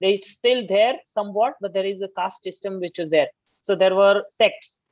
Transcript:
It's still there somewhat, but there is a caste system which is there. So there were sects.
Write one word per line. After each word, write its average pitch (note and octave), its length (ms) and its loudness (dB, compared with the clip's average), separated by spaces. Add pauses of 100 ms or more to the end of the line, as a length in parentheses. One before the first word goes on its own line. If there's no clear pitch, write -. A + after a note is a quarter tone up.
It's G3 300 -2
still B3 360 0
there G#3+ 300 2 (100)
somewhat, G#3 540 -2
but G3 120 -8
there F#3+ 140 -2
is G3 160 -6
a G3 140 -8
caste F#3 260 -8
system F#3+ 380 -10
which F3 180 -8
is E3 120 -8
there. D3+ 180 2 (320)
So G3+ 140 -2
there F#3 200 4
were G3 320 4
sects. - 640 -2